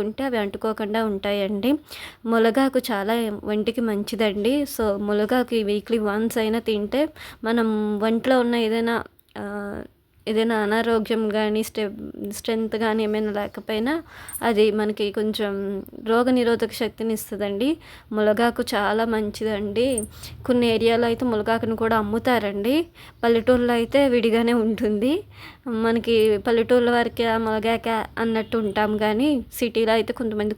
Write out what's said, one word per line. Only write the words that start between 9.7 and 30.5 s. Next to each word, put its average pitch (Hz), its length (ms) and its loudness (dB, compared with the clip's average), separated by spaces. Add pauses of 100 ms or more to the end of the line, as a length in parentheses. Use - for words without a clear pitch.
ఏదైనా 226 380 2
అనారోగ్యం 226 580 2 (120)
కానీ, 214 340 0
స్టె-, 220 160 -4 (540)
స్ట్రెంగ్త్ 226 420 -2
కానీ 220 260 2
ఏమైనా 214 300 0
లేకపోయినా 214 560 -4 (560)
అది 214 160 4 (160)
మనకి 208 240 -2 (140)
కొంచెం 214 340 -2 (580)
రోగనిరోధక 233 720 2
శక్తిని 220 380 -4
ఇస్తుందండి. 202 500 -2 (480)
ములగాకు 220 460 2 (100)
చాలా 208 320 2 (100)
మంచిదండి. 214 720 -2 (600)
కొన్ని 240 280 4
ఏరియాలో 226 360 4
అయితే 233 200 -2
ములగాకును 226 520 0
కూడా 226 200 2
అమ్ముతారండి. 214 720 0 (480)
పల్లెటూరులో 240 560 2
అయితే 233 240 2 (120)
విడిగానే 233 500 2
ఉంటుంది. 220 480 0 (760)
మనకి 226 300 2 (300)
పల్లెటూర్ల 240 500 4
వరకే 233 360 0
ఆ 226 140 2
ములగాక 226 420 0 (360)
అన్నట్టు 220 400 0
ఉంటాం, 208 260 0 (140)
కానీ 226 260 2 (280)
సిటీలో 226 400 0
అయితే 220 220 0
కొంతమంది 214 380 -2